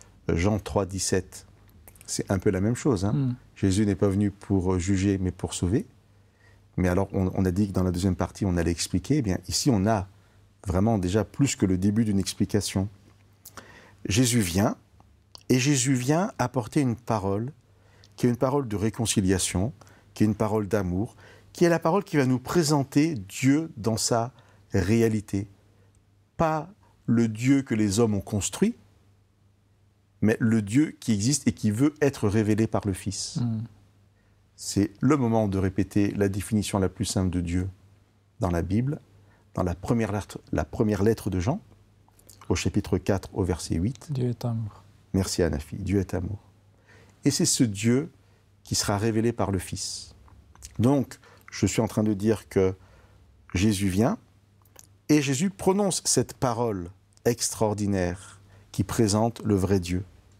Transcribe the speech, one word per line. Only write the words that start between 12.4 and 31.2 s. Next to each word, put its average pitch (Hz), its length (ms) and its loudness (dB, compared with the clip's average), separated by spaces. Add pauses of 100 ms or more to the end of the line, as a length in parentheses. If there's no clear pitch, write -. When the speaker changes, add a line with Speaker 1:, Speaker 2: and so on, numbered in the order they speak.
Speaker 1:
Jésus 117 360 2
vient, 95 340 2 (720)
et 127 100 4
Jésus 135 340 2
vient 151 460 0
apporter 123 420 -2
une 123 160 0
parole, 107 540 -2 (640)
qui - 100 0
est 123 40 4
une 120 60 0
parole 135 320 0
de 104 80 -6
réconciliation, 101 960 0 (420)
qui - 100 0
est 104 40 4
une 104 80 2
parole 107 320 0
d'amour, 95 480 -2 (380)
qui - 100 0
est 170 60 6
la 165 100 2
parole 175 240 0
qui - 140 -4
va 135 80 4
nous 127 140 2
présenter 147 760 2
Dieu 135 600 0
dans 110 200 -2
sa 120 360 -2 (400)
réalité. 101 760 0 (880)
Pas 160 340 0 (360)
le 117 220 2
Dieu 127 360 2
que 123 120 -4
les 107 240 2
hommes 113 140 4
ont 95 80 -2
construit, - 540 -2 (1400)
mais 107 200 4
le 113 240 2
Dieu 120 360 0
qui 113 140 -2
existe 117 340 0